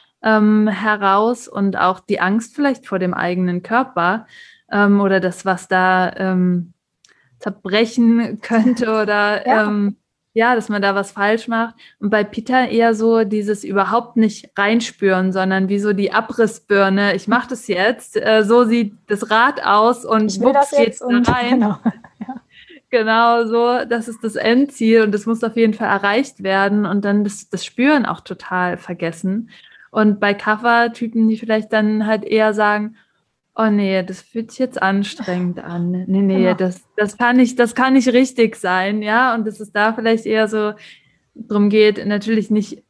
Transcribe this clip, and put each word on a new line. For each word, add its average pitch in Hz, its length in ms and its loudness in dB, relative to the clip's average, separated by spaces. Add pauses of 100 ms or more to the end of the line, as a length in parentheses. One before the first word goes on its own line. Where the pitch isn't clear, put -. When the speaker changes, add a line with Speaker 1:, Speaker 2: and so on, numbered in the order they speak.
(220)
Speaker 1:
ähm, 214 460 2
heraus 208 800 0
und 196 280 -4
auch - 240 0
die - 200 -4
Angst 208 340 -2
vielleicht 277 320 -2
vor 196 140 -6
dem 180 140 -2
eigenen 180 480 -2
Körper, 226 640 -2 (440)
ähm, 202 300 4
oder 190 180 2
das, 180 260 -4
was 185 220 -4
da, 185 500 2
ähm, 180 560 -2 (680)
zerbrechen 226 1000 0
könnte 233 500 0
Speaker 2:
<laughs> 220 120 0
Speaker 1:
oder, 208 440 0
Speaker 2:
Ja. 220 200 2
Speaker 1:
ähm, 208 300 -2 (360)
ja, 233 220 2
dass 220 140 -4
man 208 120 -2
da 196 140 0
was 196 180 -4
falsch 214 360 -2
macht. 226 260 -4 (240)
Und 208 120 -4
bei 208 120 2
Pitta 247 440 -2
eher 226 280 2
so 226 300 2
dieses 208 400 -4
überhaupt 202 520 -2
nicht 220 400 0
reinspüren, 196 760 0
sondern 190 360 -2
wie 202 120 0
so 208 120 0
die 196 200 -2
Abrissbirne, 202 1040 0
ich 190 100 -8
mach 233 200 0
das 240 200 -12
jetzt, 208 500 -4
äh, 220 280 2
so 240 200 4
sieht 220 300 0 (140)
das 202 220 -4
Rad 247 340 2
aus 233 400 2
und 214 240 0
Speaker 2:
Ich 190 120 -6
will 233 60 2
Speaker 1:
wups 277 80 4
Speaker 2:
das 285 160 2
jetzt 277 160 2
Speaker 1:
geht's - 140 -8
da 247 60 -10
Speaker 2:
und 240 220 2
Speaker 1:
rein. 247 320 0
Speaker 2:
<laughs> - 0 -
genau. 208 180 0 (420)
Ja. 254 200 -14 (500)
Speaker 1:
Genau 233 560 2
so, 240 420 0
das 233 200 -4
ist 226 140 -14
das 208 140 -6
Endziel 226 640 2
und 214 100 0
das 208 140 -4
muss 226 160 -2
auf 226 140 -4
jeden 220 180 2
Fall 214 140 -4
erreicht 202 540 -2
werden 196 440 0
und 202 180 -2
dann 202 200 0
das, - 240 -8
das - 160 -8
Spüren 269 420 0
auch 165 140 -6
total 180 580 -6
vergessen. 180 720 -6 (400)
Und 214 300 2
bei 202 140 0
Kapha-Typen, 233 920 0
die 220 80 0
vielleicht 220 360 -4
dann 214 340 0
halt 220 180 -2
eher 214 300 2
sagen, 208 420 -2 (580)
"Oh 220 160 0
nee, 190 320 0
das 185 200 -12
fühlt 226 280 -10
sich - 80 -20
jetzt 254 240 -4
anstrengend 190 800 -4
an. 175 280 -6
Nee, 185 320 -2
nee, 190 220 2
Speaker 2:
Genau. 180 120 2
Speaker 1:
das, 185 260 -4 (140)
das 208 220 -2
kann 240 180 2
nicht, 247 220 4
das 233 160 2
kann 262 200 2
nicht 254 140 4
richtig 240 480 2
sein", 196 460 -2
ja, 233 320 0
und 220 120 -4
dass 196 140 -10
es 208 120 -16
da 214 200 0
vielleicht 226 340 -2
eher 220 220 0
so 214 240 -2 (640)
drum 208 360 0
geht, 214 360 4
natürlich 208 440 -2
nicht, 208 400 -4